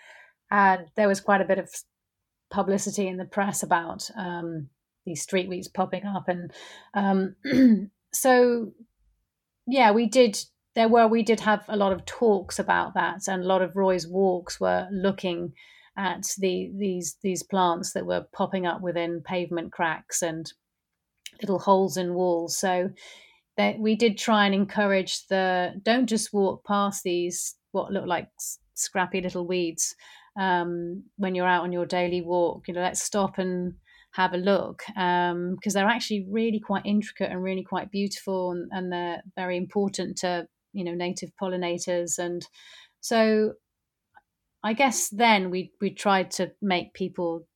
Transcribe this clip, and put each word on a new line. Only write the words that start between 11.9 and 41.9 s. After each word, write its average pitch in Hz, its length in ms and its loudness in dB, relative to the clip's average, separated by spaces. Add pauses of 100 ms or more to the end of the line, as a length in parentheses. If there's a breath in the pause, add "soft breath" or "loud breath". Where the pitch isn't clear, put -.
of 180 120 -8
talks 208 540 0
about 175 360 0
that, 175 320 -2
and 185 160 -2
a 180 40 -2
lot 190 140 4
of 175 140 -2
Roy's 185 320 2
walks 180 520 0
were 185 320 0
looking 185 640 -2 (420 soft breath)
at 190 440 -4
the, 185 360 -2
these, 185 460 -4
these 185 220 -4
plants 180 500 0
that 180 120 -4
were 180 280 -2
popping 185 320 -2
up 170 160 -2
within 170 400 -4
pavement 175 500 -4
cracks - 500 -4
and 160 300 -6 (920)
little 196 180 -2
holes 190 380 4
in 175 180 -2
walls. 170 420 0
So 185 320 0 (680 loud breath)
that 208 200 0
we 220 180 2
did 220 220 2
try 208 280 2
and 196 100 2
encourage 196 720 0
the, 185 560 0
don't 240 240 2
just 220 260 -2
walk 196 320 0
past 202 380 0
these, 175 520 -4 (160)
what - 200 -4
look 190 160 -4
like 180 220 -2 (100)
s-, - 200 -10 (140)
scrappy 185 480 -4
little 180 240 -4
weeds, 170 500 -4 (440 loud breath)
um, 175 640 -2 (140)
when 190 180 -2
you're 180 120 2
out 180 160 4
on 180 100 -4
your 175 120 -2
daily 180 360 -2
walk. 175 460 0
You 180 60 -6
know, 175 80 -4
let's - 200 -2
stop 196 360 -2
and 180 360 -2 (380 soft breath)
have 180 220 0
a 180 40 0
look, 185 460 0 (120)
um, 175 680 0
'cause 202 120 -2
they're 196 120 2
actually 214 440 0
really 220 300 0
quite 196 260 -4
intricate 202 460 -2
and 180 120 -6
really 190 200 -4
quite 185 280 -6
beautiful, 196 600 -4
and, 175 200 -8
and 185 200 -6
they're 175 300 -6 (140)
very 180 220 -4
important 190 640 -4
to, 175 280 -2 (240)
you 190 140 -6
know, 170 80 -4
native 175 380 -6 (100)
pollinators. 175 760 -4